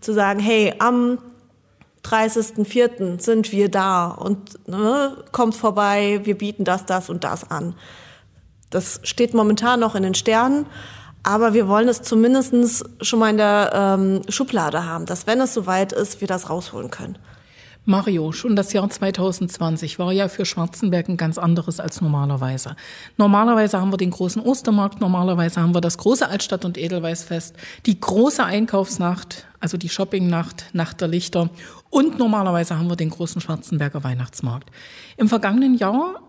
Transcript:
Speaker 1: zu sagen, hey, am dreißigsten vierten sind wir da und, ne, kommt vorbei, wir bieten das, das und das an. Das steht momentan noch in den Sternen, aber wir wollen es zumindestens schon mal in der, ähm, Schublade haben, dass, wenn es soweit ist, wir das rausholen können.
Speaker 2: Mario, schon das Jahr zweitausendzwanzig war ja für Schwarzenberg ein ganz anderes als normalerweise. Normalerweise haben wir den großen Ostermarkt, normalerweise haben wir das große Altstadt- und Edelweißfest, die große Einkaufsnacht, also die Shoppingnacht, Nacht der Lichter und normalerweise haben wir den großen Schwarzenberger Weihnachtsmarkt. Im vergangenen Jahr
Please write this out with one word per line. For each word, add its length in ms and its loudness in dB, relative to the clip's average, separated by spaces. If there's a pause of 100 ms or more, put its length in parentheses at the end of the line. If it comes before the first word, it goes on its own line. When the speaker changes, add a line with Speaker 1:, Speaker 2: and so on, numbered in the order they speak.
Speaker 1:
zu 120 -4
sagen, 280 2
hey, 400 2
am 380 2 (840)
dreißigsten 640 0
vierten 520 0
sind 320 2
wir 200 2
da 380 0
und, 600 -6
ne, 480 0 (160)
kommt 220 0
vorbei, 720 0
wir 120 0
bieten 280 -4
das, 200 0
das 240 -2
und 160 -8
das 260 -6
an. 240 -6 (920)
Das 360 -4
steht 280 0
momentan 480 2
noch 140 0
in 80 0
den 120 0
Sternen, 520 2 (560)
aber 320 2
wir 120 4
wollen 220 4
es 140 0
zumindestens 840 4 (160)
schon 200 0
mal 100 4
in 80 2
der, 320 4 (280)
ähm, 300 2
Schublade 560 -2
haben, 220 -6
dass, 200 -6
wenn 140 2
es 140 0
soweit 400 0
ist, 260 -4
wir 80 -6
das 220 -4
rausholen 400 -8
können. 260 -12 (680)
Speaker 2:
Mario, 460 0
schon 240 0
das 160 0
Jahr 160 0
zweitausendzwanzig 1080 -4
war 120 -2
ja 180 2
für 180 -4
Schwarzenberg 600 -2
ein 120 -2
ganz 180 -2
anderes 440 0
als 200 -6
normalerweise. 760 -2 (420)
Normalerweise 600 4
haben 140 0
wir 60 -2
den 120 0
großen 300 -2
Ostermarkt, 640 0
normalerweise 580 0
haben 140 4
wir 80 2
das 160 -2
große 280 2
Altstadt- 380 -4
und 140 -6
Edelweißfest, 760 -6 (300)
die 160 2
große 420 2
Einkaufsnacht, 1000 -2 (160)
also 160 -4
die 140 -6
Shoppingnacht, 840 -2
Nacht 300 -4
der 60 0
Lichter 420 0 (400)
und 280 2
normalerweise 600 2
haben 100 0
wir 80 -2
den 140 -2
großen 320 -6
Schwarzenberger 600 -4
Weihnachtsmarkt. 680 -6 (480)
Im 100 4
vergangenen 460 4
Jahr 540 0